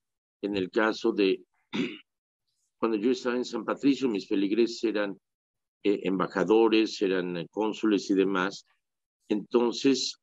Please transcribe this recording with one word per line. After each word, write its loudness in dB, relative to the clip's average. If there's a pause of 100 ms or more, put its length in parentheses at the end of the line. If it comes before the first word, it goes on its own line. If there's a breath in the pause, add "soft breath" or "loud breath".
(420)
en -4
el -2
caso 0
de 2 (280)
<clears throat> -12
cuando 0
yo 0
estaba -2
en -4
San -8
Patricio, 0
mis -4
feligreses 0
eran, -2 (640)
eh, 0
embajadores, 2
eran, -2
eh, -8
cónsules -2
y 0
demás. 0 (640)
Entonces, 0